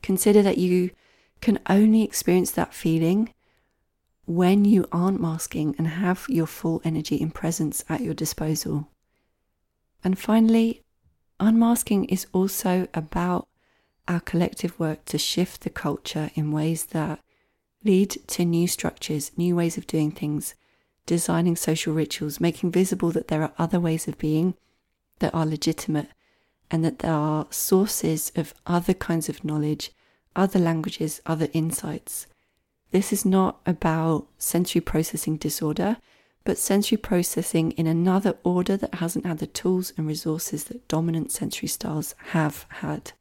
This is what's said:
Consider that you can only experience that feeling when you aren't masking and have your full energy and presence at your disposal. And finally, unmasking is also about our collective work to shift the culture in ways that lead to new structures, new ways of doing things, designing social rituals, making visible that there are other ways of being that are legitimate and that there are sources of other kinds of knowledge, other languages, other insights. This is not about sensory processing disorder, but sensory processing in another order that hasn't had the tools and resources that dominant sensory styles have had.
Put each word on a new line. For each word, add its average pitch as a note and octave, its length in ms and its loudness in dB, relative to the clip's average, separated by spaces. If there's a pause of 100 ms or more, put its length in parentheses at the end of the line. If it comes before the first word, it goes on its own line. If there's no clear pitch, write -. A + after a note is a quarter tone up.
Consider G#3 400 6
that G3 160 4
you F3+ 340 2 (500)
can G#3 180 2 (100)
only G#3+ 340 6
experience F3+ 480 2
that - 220 -2
feeling E3 600 2 (920)
when F3+ 380 4
you G3+ 280 6
aren't F3+ 280 0
masking D#3+ 580 -4
and E3 100 0
have F3+ 420 -2
your E3 180 0
full E3 380 -4
energy D#3+ 360 -2
and E3 140 -4
presence E3 540 -4
at D#3+ 120 -2
your E3 120 -4
disposal. D#3 760 -4 (1160)
And F#3 140 0
finally, A3+ 640 4 (580)
unmasking A3+ 640 4
is - 280 -2
also F#3 600 0
about F3 540 -4 (600)
our F3 120 0
collective - 600 -2
work D#3 260 -4
to - 140 -4
shift - 420 -2
the - 80 -6
culture - 640 -6
in D3+ 180 -2
ways D#3 340 -2
that D#3 340 -6 (640)
lead G3 260 4 (180)
to - 160 -2
new E3+ 240 2
structures, - 720 -6
new F3 180 2
ways E3+ 220 0
of - 80 -10
doing D#3 260 0
things, - 440 -6 (500)
designing E3+ 500 2
social D#3+ 380 -2
rituals, D3+ 460 -4
making E3+ 320 0
visible F#3 400 2
that - 160 -2
there D#3 160 0
are - 160 -4
other E3 200 2
ways E3 280 0
of E3 100 -8
being D#3+ 380 0 (640)
that - 160 -2
are D#3+ 100 2
legitimate D#3 640 -2 (640)
and D#3+ 120 0
that E3 160 0
there E3 120 0
are D3+ 400 0
sources - 840 0
of D#3 200 -4 (100)
other F3 280 2
kinds E3 360 -2
of - 140 -10
knowledge, D3+ 480 -2 (440)
other F#3+ 220 2
languages, D#3+ 680 0
other D#3+ 260 0
insights. D#3+ 720 -4 (640)
This G3 220 2
is G3 100 -2
not F#3+ 440 2
about D#3+ 600 0 (120)
sensory F3 420 0
processing - 560 -2
disorder, D#3 600 -2 (460)
but F#3 140 0
sensory G#3 400 2
processing F3 760 0
in E3 140 -2
another F#3 580 2
order F3+ 320 2
that - 200 -6
hasn't E3+ 300 -4
had E3+ 120 -4
the D3+ 100 -8
tools F#3 480 -2
and D#3 120 -4
resources D#3 580 -4
that A#3+ 220 -16
dominant E3 440 -2
sensory - 360 -6
styles - 480 -6 (140)
have D3+ 400 -2
had. - 520 -8